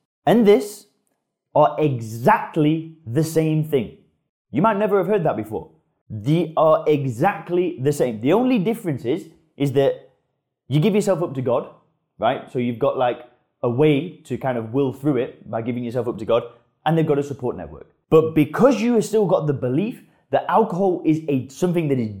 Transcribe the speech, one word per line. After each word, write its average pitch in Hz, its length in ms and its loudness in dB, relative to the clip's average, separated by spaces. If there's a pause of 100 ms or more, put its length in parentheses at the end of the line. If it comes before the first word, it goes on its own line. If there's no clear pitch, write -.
(260)
and 202 200 6
this - 420 2 (680)
are 147 240 4
exactly 151 1160 0 (100)
the 127 180 0
same 156 400 0
thing. 123 340 -2 (520)
You 143 120 0
might 214 160 2
never 202 200 0
have 180 80 0
heard 196 180 0
that 127 120 0
before. 107 340 -8 (380)
They 156 480 -2
are 156 320 4
exactly 156 920 -2
the 139 120 0
same. 123 280 -4
The 131 120 2
only 247 260 2
difference 180 460 -4
is, 135 240 -4 (280)
is 139 180 0
that 139 340 0 (580)
you 135 120 0
give 156 160 2
yourself 190 280 0
up 147 120 -4
to 131 80 -6
God, 123 260 -2 (500)
right? 120 320 -2
So 131 100 -6
you've 120 180 -4
got, 131 180 0
like, 123 280 -2 (380)
a 123 80 0
way 151 540 0
to 123 140 -8
kind 131 180 -4
of 113 160 -6
will 135 200 0
through 139 240 -2
it - 340 -6
by 117 120 -6
giving 123 200 -6
yourself 117 240 -4
up 110 120 -6
to 107 60 -12
God, 113 200 2 (400)
and 160 120 2
they've 160 100 2
got 147 120 2
a 143 40 0
support 123 340 -8
network. 76 320 -16 (200)
But 160 260 4
because 202 460 4
you 240 140 2
have 214 100 2
still 208 220 0
got 156 200 0
the 147 60 0
belief 131 500 -4 (280)
that 139 180 0
alcohol 185 560 0
is 156 240 2
a, 131 200 -2
something 175 400 -2
that 135 100 0
is 110 120 -4 (100)